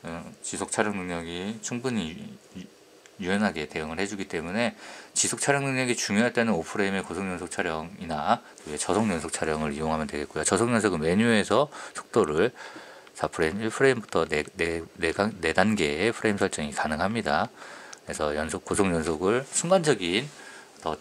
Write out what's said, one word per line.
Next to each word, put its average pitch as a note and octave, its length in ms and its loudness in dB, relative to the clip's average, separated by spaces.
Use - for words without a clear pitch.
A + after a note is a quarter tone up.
어, E2+ 200 -8
지속 - 300 -4
촬영 G#2+ 240 2
능력이 F2+ 680 -6
충분히 A#2 640 -4
유-, F2+ 60 -14
유연하게 F#2 480 0
대응을 D#2+ 320 -4
해주기 G2 300 -4
때문에 F#2 460 -2
지속 - 280 0
촬영 C#3 240 2
능력이 B2+ 320 0
중요할 A2+ 340 2
때는 A#2 220 2
오 E2 100 0
프레임의 G2 400 0
고속 F2+ 220 -6
연속 F2+ 260 -6
촬영이나 E2 920 -2
그 D#2 80 -10
외 D2+ 60 -6
저속 G2+ 320 2
연속 E2 240 -2
촬영을 D#2 400 0
이용하면 D#2 340 -2
되겠고요. D2 380 -4
저속 A2 260 4
연속은 G2 300 4
메뉴에서 G#2 680 4
속도를 F2+ 560 2
사 - 140 -2
프레임, E2+ 340 0
일 A2+ 80 0
프레임부터 A#2 560 4
네, D2+ 180 0
네, E2+ 260 0
네 E2 180 0
강-, G#2 300 0
네 E2 100 2
단계의 F#2 640 2
프레임 G#2+ 240 0
설정이 E2 340 0
가능합니다. E2 800 0
그래서 D2+ 320 -2
연속, D#2+ 260 -4
고속 F#2+ 240 2
연속을 F2 640 0
순간적인 C#3+ 800 2
더 D#2+ 200 -2